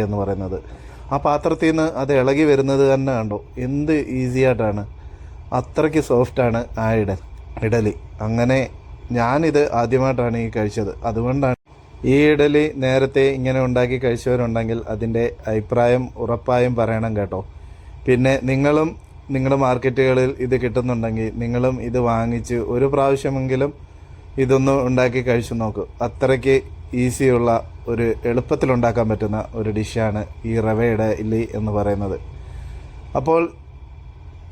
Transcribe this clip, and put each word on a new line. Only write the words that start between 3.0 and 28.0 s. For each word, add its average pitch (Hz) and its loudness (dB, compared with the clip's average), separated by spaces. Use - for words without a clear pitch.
കണ്ടോ, 104 -4
എന്ത് 147 0
ഈസി 127 0
ആയിട്ടാണ്. 107 0
അത്രയ്ക്ക് 151 0
സോഫ്റ്റാണ് 120 2
ആ - 0
ഇഡ-, 98 0
ഇഡലി. 107 2
അങ്ങനെ 120 2
ഞാനിത് 147 2
ആദ്യമായിട്ടാണ് 123 0
ഈ - -4
കഴിച്ചത്. 104 -2
അതുകൊണ്ടാണ്. 127 0
ഈ - 6
ഇഡലി 147 4
നേരത്തെ 131 4
ഇങ്ങനെ 131 0
ഉണ്ടാക്കി 123 2
കഴിച്ചവരുണ്ടെങ്കിൽ 117 0
അതിൻ്റെ 113 -2
അഭിപ്രായം 120 2
ഉറപ്പായും 123 0
പറയണം 113 0
കേട്ടോ. 95 -4
പിന്നെ 131 4
നിങ്ങളും 147 2
നിങ്ങളുടെ 135 2
മാർക്കറ്റുകളിൽ 127 2
ഇത് 123 0
കിട്ടുന്നുണ്ടെങ്കിൽ 113 -2
നിങ്ങളും 123 0
ഇത് 120 0
വാങ്ങിച്ച് 117 -2
ഒരു 127 2
പ്രാവശ്യമെങ്കിലും 135 0
ഇതൊന്ന് 135 4
ഉണ്ടാക്കി 127 2
കഴിച്ചു 120 0
നോക്കൂ. 110 -4
അത്രയ്ക്ക് 131 2
ഈസിയുള്ള 123 2
ഒരു, 117 0